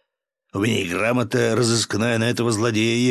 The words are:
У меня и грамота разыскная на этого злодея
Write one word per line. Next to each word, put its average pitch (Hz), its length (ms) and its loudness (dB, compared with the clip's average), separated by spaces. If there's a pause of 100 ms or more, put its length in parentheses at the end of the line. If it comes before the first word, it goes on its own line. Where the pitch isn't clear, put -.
(540)
У 98 60 -4
меня 110 220 0
и 87 80 -6
грамота 117 680 0
разыскная 113 640 0
на 113 120 0
этого 117 220 0
злодея 113 460 0 (140)